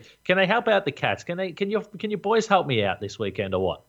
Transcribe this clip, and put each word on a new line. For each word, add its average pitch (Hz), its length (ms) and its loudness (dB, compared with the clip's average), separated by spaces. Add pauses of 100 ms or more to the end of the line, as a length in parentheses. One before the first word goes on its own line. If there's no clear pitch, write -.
(240)
Can 180 120 2
they 190 100 4
help 233 220 2
out 196 160 4
the 139 80 -4
Cats? 127 320 -4
Can 175 140 -8
they, 190 140 -6
can 202 180 -4
your, 214 120 0
can 208 280 -10
your 208 80 -4
boys 214 280 0
help 180 200 4
me 117 180 2
out 92 160 0
this 98 180 -10
weekend 98 360 -4
or 92 100 2
what? 87 240 -2